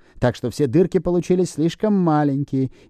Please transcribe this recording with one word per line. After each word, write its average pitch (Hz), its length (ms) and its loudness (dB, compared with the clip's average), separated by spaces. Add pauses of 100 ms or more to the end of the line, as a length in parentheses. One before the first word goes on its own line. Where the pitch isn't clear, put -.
(200)
Так 123 160 0
что 120 160 -6
все 147 160 0
дырки 175 320 2
получились 180 520 0
слишком 170 420 -2
маленькие, 143 760 0 (200)